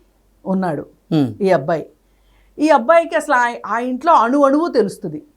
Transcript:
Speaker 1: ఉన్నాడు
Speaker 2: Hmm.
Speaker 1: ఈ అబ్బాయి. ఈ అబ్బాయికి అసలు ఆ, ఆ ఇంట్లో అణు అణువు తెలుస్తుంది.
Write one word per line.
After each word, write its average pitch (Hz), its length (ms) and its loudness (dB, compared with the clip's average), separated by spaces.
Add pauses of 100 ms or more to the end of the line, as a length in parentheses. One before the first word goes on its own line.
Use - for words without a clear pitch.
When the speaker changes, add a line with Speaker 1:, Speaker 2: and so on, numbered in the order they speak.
(460)
Speaker 1:
ఉన్నాడు 190 400 -4 (280)
Speaker 2:
Hmm. 135 280 0
Speaker 1:
ఈ 190 80 0
అబ్బాయి. 160 400 -2 (720)
ఈ 294 100 0
అబ్బాయికి 330 460 2
అసలు 302 200 -2
ఆ, 240 180 0 (120)
ఆ 208 140 -4
ఇంట్లో 254 340 -2
అణు 254 280 4
అణువు 285 260 2
తెలుస్తుంది. 196 560 -4 (140)